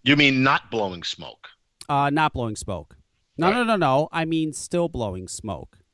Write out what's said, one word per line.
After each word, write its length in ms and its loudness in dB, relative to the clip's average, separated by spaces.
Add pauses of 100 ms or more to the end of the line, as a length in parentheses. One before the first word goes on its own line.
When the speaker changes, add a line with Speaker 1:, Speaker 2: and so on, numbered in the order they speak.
Speaker 1:
You 120 4
mean 280 4
Not 280 2
Blowing 320 -4
Smoke? 460 -12 (380)
Speaker 2:
Uh, 220 2
Not 240 2
Blowing 220 -4
Smoke. 400 -10 (420)
No, 100 2
Speaker 1:
Right. 80 4
Speaker 2:
no, 80 2
no, 120 2
no. 360 2
I 140 -2
mean 280 -2
Still 340 -2
Blowing 400 -6
Smoke. 500 -10 (160)